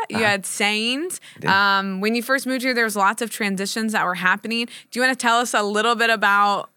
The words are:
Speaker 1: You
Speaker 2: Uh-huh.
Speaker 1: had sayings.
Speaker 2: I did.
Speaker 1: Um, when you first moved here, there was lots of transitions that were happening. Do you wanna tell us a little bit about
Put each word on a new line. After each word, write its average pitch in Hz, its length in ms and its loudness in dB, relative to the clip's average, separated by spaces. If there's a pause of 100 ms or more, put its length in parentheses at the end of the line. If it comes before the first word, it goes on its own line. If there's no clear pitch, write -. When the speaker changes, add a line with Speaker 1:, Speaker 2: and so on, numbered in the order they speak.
Speaker 1:
You - 100 -6
Speaker 2:
Uh-huh. 226 80 2
Speaker 1:
had 202 200 0
sayings. 226 720 -2 (180)
Speaker 2:
I - 20 -18
did. - 100 -2
Speaker 1:
Um, 196 500 2
when 214 140 0
you 240 80 0
first 262 240 -2
moved 254 160 -2
here, 254 140 0
there 240 80 2
was 214 120 -2
lots 208 280 2
of 226 80 -4
transitions 208 640 -2
that 175 120 0
were 180 80 -2
happening. 202 540 -2 (240)
Do - 80 -4
you - 20 0
wanna 254 140 2
tell 240 240 2
us 240 160 -2
a 220 80 2
little 208 320 0
bit 226 160 2
about 202 640 2